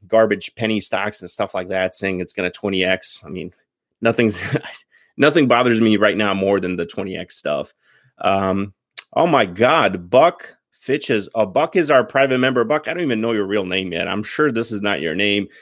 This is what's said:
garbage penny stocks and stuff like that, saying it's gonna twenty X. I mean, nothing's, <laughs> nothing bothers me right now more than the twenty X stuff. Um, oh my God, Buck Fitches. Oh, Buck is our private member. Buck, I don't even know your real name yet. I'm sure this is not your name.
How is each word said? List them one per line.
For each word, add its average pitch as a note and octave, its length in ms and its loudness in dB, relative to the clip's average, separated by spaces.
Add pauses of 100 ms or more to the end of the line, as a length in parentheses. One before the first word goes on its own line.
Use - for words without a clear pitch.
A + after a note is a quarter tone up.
garbage G#2+ 500 2
penny A2 240 -2
stocks G#2 400 -6
and F2+ 100 -10
stuff - 240 -6
like F#2 140 -6
that, F#2 260 -2
saying F#2+ 260 -4
it's F2+ 120 -8
gonna F2+ 180 -4
twenty F#2+ 340 -2
X. - 400 -2
I C#2+ 60 -16
mean, F2 240 -12 (480)
nothing's, A2+ 360 2 (400)
<laughs> - 380 -20
nothing C#3+ 320 4
bothers A#2+ 320 4
me A2 160 4
right G2+ 200 2
now G2+ 180 0
more G2 260 2
than F2+ 160 -4
the F2 80 -4
twenty F#2+ 320 -8
X F2 220 -12
stuff. D2 340 -6 (460)
Um, G2 560 0 (400)
oh D3+ 120 2
my C3+ 200 2
God, F#2+ 640 0
Buck D3 460 2 (160)
Fitches. C3 640 -4
Oh, A2 120 2
Buck C3+ 280 0
is E3 160 2
our B2+ 140 6
private C3+ 340 2
member. B2+ 260 2
Buck, D3 220 -2
I D3+ 80 -6
don't F3 80 -6
even B2 180 -2
know A#2 120 0
your G#2 140 0
real G2+ 180 0
name F#2 280 -2
yet. F2 140 -4
I'm G2 160 -4
sure D3 300 0
this A2+ 180 -4
is G#2 120 -6
not G2+ 180 0
your D#2+ 160 -4
name. G2+ 320 0 (140)